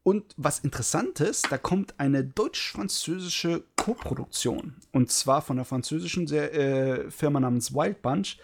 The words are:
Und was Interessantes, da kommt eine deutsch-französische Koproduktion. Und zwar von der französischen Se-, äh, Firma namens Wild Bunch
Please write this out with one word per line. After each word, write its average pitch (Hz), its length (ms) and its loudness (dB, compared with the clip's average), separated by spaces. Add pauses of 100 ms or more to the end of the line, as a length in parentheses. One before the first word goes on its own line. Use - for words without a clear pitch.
Und 202 340 2
was 147 220 0
Interessantes, 151 840 -2
da - 140 0
kommt - 420 -2
eine 139 260 2
deutsch-französische 180 1400 -2 (140)
Koproduktion. - 1000 -2 (160)
Und 127 180 6
zwar 135 320 4
von 139 140 -4
der 127 100 -2
französischen 160 600 -2
Se-, 147 240 0
äh, 135 580 2
Firma 143 300 2
namens 123 340 2
Wild 170 280 0
Bunch 185 420 0